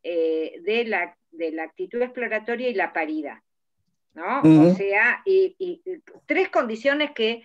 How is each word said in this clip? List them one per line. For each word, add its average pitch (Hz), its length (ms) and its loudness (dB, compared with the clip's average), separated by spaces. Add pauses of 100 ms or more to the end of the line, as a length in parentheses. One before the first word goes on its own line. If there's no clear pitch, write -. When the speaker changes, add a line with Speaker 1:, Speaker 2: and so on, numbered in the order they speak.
Speaker 1:
eh, 160 600 -2
de 220 240 -2
la, 180 300 -4 (140)
de 160 220 -6
la 160 120 -6
actitud 240 380 -8
exploratoria 233 680 -4
y 240 60 -4
la 180 180 -2
paridad, 156 460 -6 (760)
¿no? 214 260 -4
Speaker 2:
Ujú. 156 300 8
Speaker 1:
O 185 40 4
sea, 196 500 0
y, 190 340 2
y, - 260 -8
y 359 180 -10 (240)
tres 359 220 0
condiciones 277 640 0
que 226 320 -2